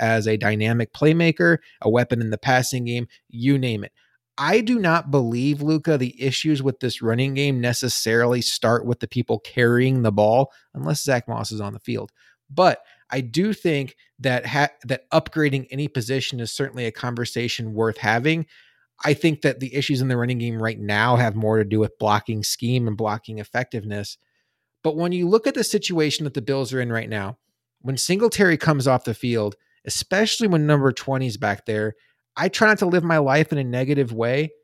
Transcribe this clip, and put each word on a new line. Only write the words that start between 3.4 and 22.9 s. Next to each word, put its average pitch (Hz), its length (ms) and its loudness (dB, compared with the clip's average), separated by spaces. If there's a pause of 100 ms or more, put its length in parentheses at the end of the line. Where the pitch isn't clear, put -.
name 117 280 -2
it. - 80 -16 (440)
I 170 240 2
do 240 180 0
not 165 320 0
believe, 135 500 0
Luca, 151 360 2
the 123 220 -4
issues 135 440 0
with 131 160 -4
this 120 220 -4
running 120 320 0
game 139 260 0
necessarily 120 840 0
start 117 440 0
with 120 160 -2
the 110 60 -4
people 117 320 -2
carrying 123 600 2
the 110 100 2
ball, 110 400 4 (220)
unless - 300 -4
Zach 127 240 -2
Moss 113 240 -6
is 107 100 -8
on 101 120 -8
the 107 60 -14
field. 110 320 -8 (380)
But 156 320 2 (280)
I 135 120 -4
do 143 320 0
think 143 420 -2 (240)
that 123 260 -2
ha-, 143 240 0 (160)
that 123 260 -6
upgrading 147 580 0
any 139 180 -4
position 127 520 -4
is 117 120 -8
certainly 123 340 -6
a 113 60 -4
conversation 120 840 -6
worth 110 240 0
having. 131 500 0 (560)
I 147 100 2
think 151 280 0
that 131 180 0
the 131 160 -8
issues 135 260 0
in 135 60 0
the 127 100 0
running 120 220 0
game 117 240 -4
right 110 160 -2
now 107 380 2
have 113 180 2
more 110 220 2
to 107 80 4
do 107 140 0
with 107 200 -2
blocking 107 420 0
scheme 120 460 -2
and 104 100 -4